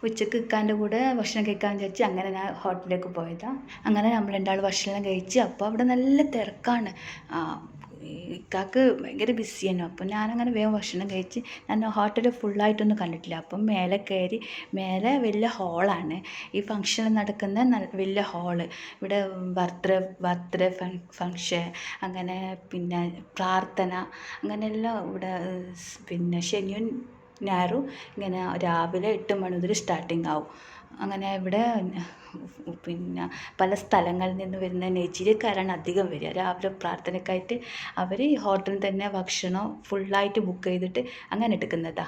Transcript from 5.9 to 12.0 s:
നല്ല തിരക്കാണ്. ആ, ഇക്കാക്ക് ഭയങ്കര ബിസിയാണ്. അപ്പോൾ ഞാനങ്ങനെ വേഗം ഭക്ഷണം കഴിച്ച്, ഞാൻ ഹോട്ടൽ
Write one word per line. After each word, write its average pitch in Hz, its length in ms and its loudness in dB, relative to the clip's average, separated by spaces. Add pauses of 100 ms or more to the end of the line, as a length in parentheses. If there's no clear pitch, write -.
നല്ല 269 280 6 (160)
തിരക്കാണ്. 214 560 0 (420)
ആ, 170 40 2 (960)
ഇക്കാക്ക് 190 460 2 (180)
ഭയങ്കര 214 400 0
ബിസിയാണ്. 185 480 0
അപ്പോൾ 185 240 -8
ഞാനങ്ങനെ 233 440 0
വേഗം 214 220 4
ഭക്ഷണം 196 340 -2
കഴിച്ച്, 185 280 -2 (280)
ഞാൻ 220 160 2 (120)
ഹോട്ടൽ 214 300 2 (140)